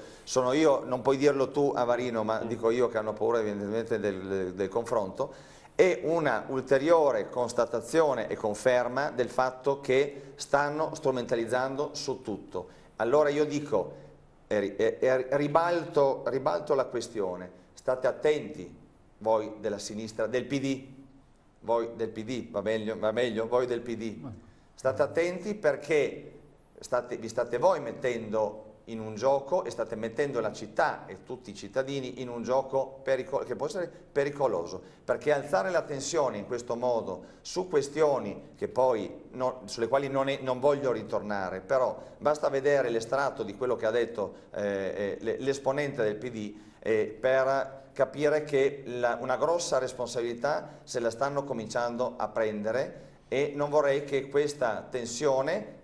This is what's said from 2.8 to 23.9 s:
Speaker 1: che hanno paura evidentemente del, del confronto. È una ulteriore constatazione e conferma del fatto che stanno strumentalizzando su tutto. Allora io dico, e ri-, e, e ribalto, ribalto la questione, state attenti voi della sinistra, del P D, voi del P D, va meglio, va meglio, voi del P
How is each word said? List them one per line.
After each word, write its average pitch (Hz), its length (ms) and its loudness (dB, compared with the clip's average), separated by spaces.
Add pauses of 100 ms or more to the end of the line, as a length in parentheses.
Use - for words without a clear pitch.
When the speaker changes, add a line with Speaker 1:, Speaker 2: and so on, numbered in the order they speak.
Speaker 1:
che - 80 -4
hanno 107 160 0
paura 113 280 2
evidentemente 107 600 -2
del, 95 540 -2
del 95 140 -2
confronto. 113 680 -2 (400)
È 175 300 6
una 147 420 2
ulteriore 135 840 4
constatazione 120 1000 0
e 104 80 -4
conferma 123 760 2
del 120 180 0
fatto 131 540 0
che 139 540 0
stanno 147 580 0
strumentalizzando 127 1000 0
su - 300 -6
tutto. 92 460 -8 (280)
Allora 143 320 6
io 147 160 4
dico, 139 600 -2 (420)
e 104 120 0
ri-, 101 180 0
e, 110 240 2
e 131 260 4 (100)
ribalto, 147 920 2
ribalto 151 460 0
la 135 120 2
questione, 90 640 -6 (240)
state - 320 -2
attenti 98 680 -2 (440)
voi 107 420 2
della 101 180 -2
sinistra, 110 480 -6
del 123 200 -2
P 135 140 -2
D, 135 260 -4 (760)
voi 117 340 0
del 113 140 -4
P 110 160 -8
D, 117 260 -6
va 101 120 -2
meglio, 107 360 -2
va 107 140 2
meglio, 113 340 0
voi 123 200 2
del 120 140 -2
P 117 160 -6